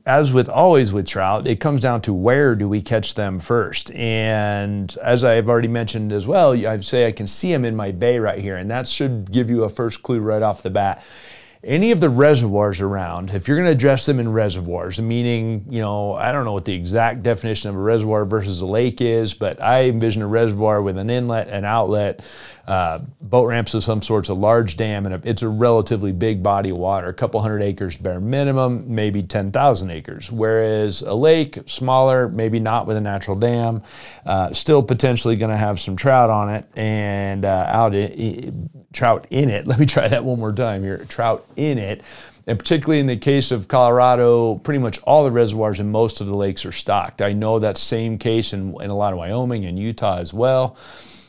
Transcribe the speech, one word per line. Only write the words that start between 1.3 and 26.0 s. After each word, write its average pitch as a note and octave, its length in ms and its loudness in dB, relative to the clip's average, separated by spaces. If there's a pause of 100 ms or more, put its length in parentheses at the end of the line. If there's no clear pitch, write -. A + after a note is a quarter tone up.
it A2 120 0
comes D3 220 0
down A#2+ 200 2
to G#2 120 -2
where A#2+ 420 4
do G#2 120 -2
we G#2 140 -2
catch - 320 -2
them G2 260 -4
first. - 540 -2
And G#2 1080 -2
as A#2+ 200 2
I've A2+ 240 4
already A#2 200 2
mentioned A2 440 -4
as G#2 140 -2
well, D#3 280 4 (140)
I'd A2 160 -2
say B2 240 2
I A2 40 0
can G2+ 160 -8
see F3+ 260 -2
'em C3+ 100 0
in A2+ 120 -2
my G2+ 160 -4
bay A#2+ 260 2
right G#2+ 220 -2
here, G2 180 -6
and F#2+ 140 -6
that B2 160 -6
should A2+ 440 -4
give A#2 200 2
you A#2 120 2
a G#2 60 0
first A#2 320 -4
clue A#2+ 180 -2
right G#2+ 220 -2
off G#2+ 220 -2
the F#2+ 80 -6
bat. G2 320 -2 (580)
Any E3+ 300 2
of F3+ 80 2
the D#3+ 100 4
reservoirs A#2 680 4
around, F#2+ 520 -4
if F#2+ 160 -6
you're D3 100 2
gonna F3+ 120 2
address C3+ 360 4
them C#3 120 2
in A#2 140 0
reservoirs, F2+ 680 -2
meaning, A2+ 720 -2
you A#2 120 -4
know, G#2 320 -4
I A2+ 180 -2
don't C3+ 140 -2
know G#2+ 80 -4
what G2 100 -4
the G2+ 100 -4
exact A2 480 0
definition A2 480 -2
of G2 60 -6
a F#2+ 40 -4
reservoir G#2+ 460 0
versus F#2+ 360 -4
a F#2+ 40 -4
lake A#2+ 360 -2
is, A2+ 320 0
but F#2+ 280 -6
I B2+ 220 4
envision A2+ 380 2
a G#2 60 -4
reservoir G#2+ 540 2
with G2 160 -2
an G2+ 120 -4
inlet, A#2+ 400 -2
an G2+ 160 -4
outlet, G#2 560 0 (440)
uh, F2 340 -2 (200)
boat A#2 280 4
ramps A#2 260 -2
of G#2+ 100 -2
some A2 180 -2
sorts, G#2+ 280 -2
a G2+ 40 -4
large G#2 440 2
dam, G#2 300 -4
and F#2 80 -6
a, E2 120 -10
it's A2+ 140 -4
a A2+ 80 -2
relatively G#2+ 640 2